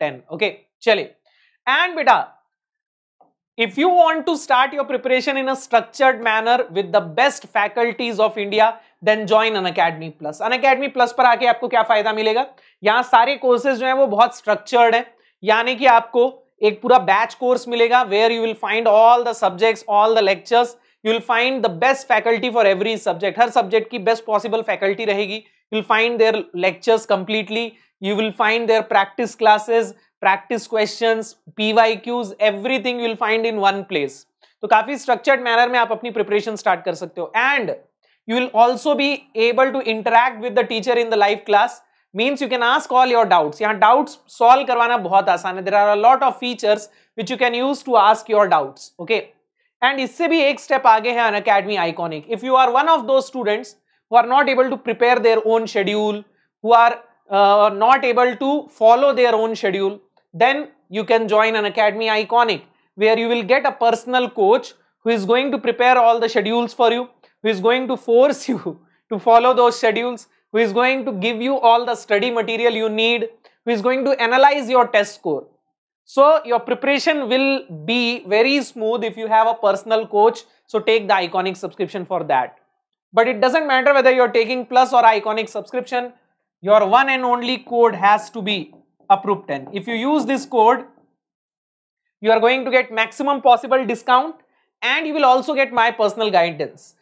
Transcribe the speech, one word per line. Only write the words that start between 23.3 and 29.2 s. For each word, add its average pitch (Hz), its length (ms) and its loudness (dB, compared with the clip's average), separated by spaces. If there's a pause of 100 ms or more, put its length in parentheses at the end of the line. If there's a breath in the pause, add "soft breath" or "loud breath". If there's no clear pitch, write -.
हर 233 120 2
सब्जेक्ट 220 400 -2
की 240 80 -8 (100)
बेस्ट 226 160 -2
पॉसिबल 220 440 -4
फैकल्टी 202 360 -4
रहेगी। 208 380 -4 (300)
You 214 80 -4
will - 80 -6
find 226 320 0
their 220 220 2 (220)
lectures 220 460 -2
completely, 214 540 -4 (420 soft breath)
you 202 140 -2
will 220 200 -4
find 220 300 0
their 220 120 2 (100)
practice 208 500 -2